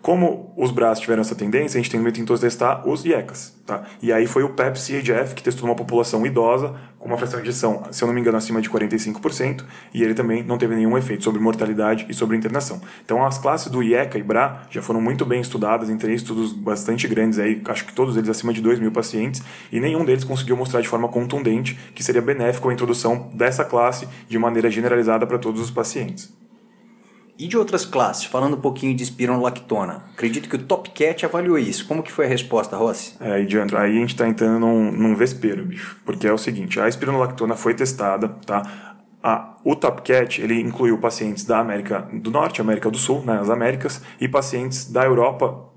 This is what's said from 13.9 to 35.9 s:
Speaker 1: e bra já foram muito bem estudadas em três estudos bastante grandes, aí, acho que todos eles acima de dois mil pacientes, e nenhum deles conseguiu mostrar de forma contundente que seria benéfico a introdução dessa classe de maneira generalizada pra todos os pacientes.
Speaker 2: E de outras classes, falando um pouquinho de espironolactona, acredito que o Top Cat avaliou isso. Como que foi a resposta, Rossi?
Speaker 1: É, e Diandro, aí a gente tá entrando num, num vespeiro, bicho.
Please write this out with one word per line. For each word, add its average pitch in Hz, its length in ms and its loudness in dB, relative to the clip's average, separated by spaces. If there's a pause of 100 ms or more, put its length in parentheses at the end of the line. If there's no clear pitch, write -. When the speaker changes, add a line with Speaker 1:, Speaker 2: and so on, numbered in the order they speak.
Speaker 1:
e 104 40 -4
bra 120 480 0
já 104 120 -8
foram 113 180 0
muito 135 240 0
bem 123 160 0
estudadas 110 500 -2
em 110 60 0
três 113 240 0
estudos 110 320 -4
bastante 104 560 -2
grandes, 110 300 2
aí, 107 280 0
acho 107 200 -6
que - 60 -18
todos 127 240 2
eles 110 120 0
acima 113 240 -2
de 110 80 -2
dois 117 180 4
mil 110 140 0
pacientes, 120 500 -2 (300)
e 117 80 0
nenhum 160 240 0
deles 131 200 2
conseguiu 131 320 0
mostrar 123 240 0
de 117 80 -2
forma 117 200 0
contundente 127 680 -2 (160)
que - 100 -4
seria 123 180 2
benéfico 123 460 0
a 123 40 2
introdução 120 640 0
dessa 131 300 2
classe 123 440 2 (200)
de 113 100 -2
maneira 117 320 4
generalizada 113 560 2
pra 117 120 0
todos 113 220 -4
os 117 100 -4
pacientes. 113 640 -6 (1040)
Speaker 2:
E 151 80 -10
de 226 120 0
outras - 260 0
classes, 117 400 0
falando 139 320 0
um 135 40 -6
pouquinho 135 360 0
de 127 60 -4
espironolactona, 123 1000 -2 (100)
acredito 117 340 -2
que 151 80 -2
o - 20 -2
Top 180 320 -2
Cat 156 360 0
avaliou 170 320 2
isso. 104 280 -2
Como 156 160 -2
que - 80 -10
foi 151 140 0
a 127 40 2
resposta, 117 500 0
Rossi? 110 420 -2
Speaker 1:
É, 101 220 0
e 101 40 0
Diandro, 101 300 0
aí 104 180 2
a 113 60 4
gente 120 160 -2
tá 120 100 2
entrando 113 320 2
num, 113 320 4
num 107 240 2
vespeiro, 104 520 0
bicho. - 400 -10